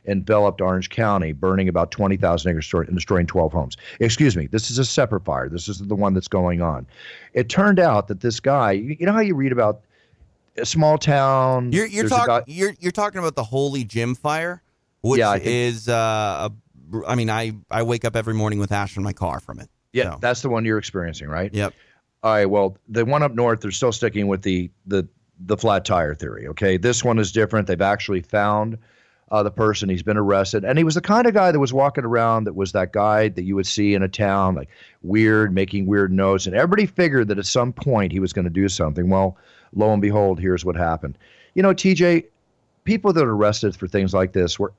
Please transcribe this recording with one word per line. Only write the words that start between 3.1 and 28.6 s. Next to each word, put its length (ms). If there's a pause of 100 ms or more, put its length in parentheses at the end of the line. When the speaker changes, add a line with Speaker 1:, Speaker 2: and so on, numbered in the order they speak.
Speaker 1:
twelve 260
homes. 240 (220)
Excuse 360
me, 120
this 220
is 80
a 80
separate 380
fire. 240
This 220
isn't 180
the 80
one 180
that's 140
going 340
on. 240 (480)
It 140
turned 320
out 300
that 100
this 200
guy, 320
you, 280
you 60
know 80
how 80
you 140
read 180
about 280 (760)
a 80
small 320
town, 760
Speaker 2:
You're, 140
you're 180
Speaker 1:
there's 80
a 40
Speaker 2:
talk-, 120
Speaker 1:
guy 200
Speaker 2:
you're, 320
you're 120
talking 280
about 160
the 80
Holy 420
Gym 280
fire, 480 (400)
which 180
Speaker 1:
Yeah, 100
I 100
think 80
Speaker 2:
is, 420
uh, 600
a, 20 (560)
I 80
mean, 140
I, 240 (180)
I 100
wake 240
up 100
every 200
morning 240
with 120
ash 260
in 60
my 100
car 260
from 200
it. 100 (240)
Speaker 1:
Yeah, 180
Speaker 2:
So. 100
Speaker 1:
that's 200
the 80
one 160
you're 120
experiencing, 520
right? 220
Speaker 2:
Yep. 220 (480)
Speaker 1:
All 120
right, 120
well, 320 (100)
the 160
one 200
up 100
north, 280
they're 100
still 200
sticking 360
with 160
the, 260 (160)
the, 220 (320)
the 180
flat 280
tire 280
theory, 340
okay? 300
This 260
one 140
is 140
different. 360
They've 140
actually 400
found 560 (560)